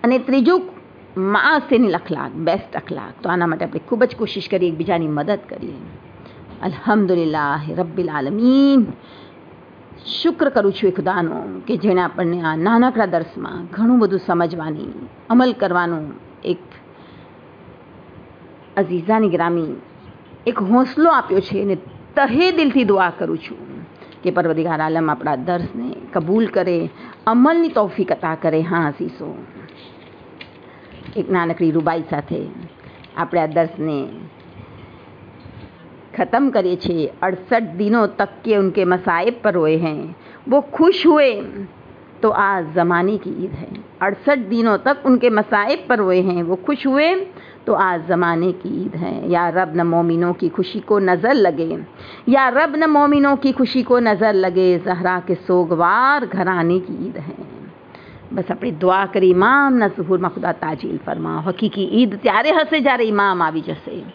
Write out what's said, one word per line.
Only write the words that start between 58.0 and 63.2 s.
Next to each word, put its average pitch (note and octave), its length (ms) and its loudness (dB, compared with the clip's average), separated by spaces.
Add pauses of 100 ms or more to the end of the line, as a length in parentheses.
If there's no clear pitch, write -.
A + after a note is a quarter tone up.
બસ F#3 200 -4
આપણે A#3+ 200 -6
દુઆ F3+ 340 2
કરી, F#3 240 4
ઇમામના A#3+ 580 4
ઝુહુરમાં F3+ 440 -2
ખુદા F3+ 200 -6
તાજીલ D#3 460 -6
ફરમાવો. D#3+ 520 -6
હકીકી F#3+ 400 -2 (140)
ઈદ G3+ 120 0
ત્યારે A3+ 360 0
હશે D#4 280 2
જ્યારે B3 240 2
ઇમામ G3+ 400 2